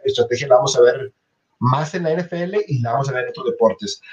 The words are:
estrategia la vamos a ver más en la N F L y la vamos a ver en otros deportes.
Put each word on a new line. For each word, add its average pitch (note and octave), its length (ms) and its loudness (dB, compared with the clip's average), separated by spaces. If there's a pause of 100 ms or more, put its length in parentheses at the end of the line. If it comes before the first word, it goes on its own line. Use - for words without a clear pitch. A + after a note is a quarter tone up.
estrategia B2 460 -2
la B2+ 80 8
vamos B2 200 2
a B2 60 6
ver G#2 300 2 (500)
más C#3+ 320 0
en F3+ 80 -4
la D#3+ 80 0
N E3+ 120 0
F F3 200 -6
L G3 240 -4
y C3 140 -2
la A#2 120 -2
vamos C3+ 160 -2
a C3 40 -4
ver B2+ 100 -4
en A#2+ 80 -6
otros B2+ 160 -10
deportes. - 560 -2 (100)